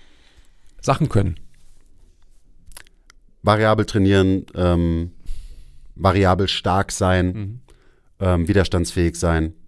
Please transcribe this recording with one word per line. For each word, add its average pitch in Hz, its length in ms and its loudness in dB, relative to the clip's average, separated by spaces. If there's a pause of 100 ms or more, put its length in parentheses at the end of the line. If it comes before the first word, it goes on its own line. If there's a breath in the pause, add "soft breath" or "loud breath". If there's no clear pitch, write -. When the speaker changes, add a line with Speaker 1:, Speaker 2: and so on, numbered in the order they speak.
(800 soft breath)
Speaker 1:
Sachen 143 300 -2
können. 90 300 -2 (2000)
Speaker 2:
Variabel 107 460 2
trainieren, 98 680 2
ähm, 85 560 0 (840 soft breath)
variabel 92 520 2
stark 95 440 -2
sein, 92 340 0
Speaker 1:
Mhm. 104 340 -6 (600 soft breath)
Speaker 2:
ähm, 90 280 0
widerstandsfähig 87 680 0
sein 80 380 -2 (140)